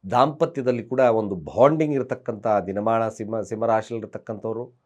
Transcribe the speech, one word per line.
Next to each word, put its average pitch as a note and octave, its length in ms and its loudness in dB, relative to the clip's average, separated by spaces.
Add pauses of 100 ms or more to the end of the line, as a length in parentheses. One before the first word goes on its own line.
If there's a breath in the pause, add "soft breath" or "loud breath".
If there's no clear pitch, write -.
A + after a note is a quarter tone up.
(120)
ದಾಂಪತ್ಯದಲ್ಲಿ B2 720 0
ಕೂಡ B2+ 160 -2
ಒಂದು A2 360 4
ಬಾಂಡಿಂಗ್ D3 600 2
ಇರತಕ್ಕಂಥ B2 520 -6 (200)
ದಿನಮಾನ A2 420 0
ಸಿಂಹ, A2 320 -6
ಸಿಂಹರಾಶಿಯಲ್ಲಿರ್ತಕ್ಕಂಥವ್ರು. A2 1400 -6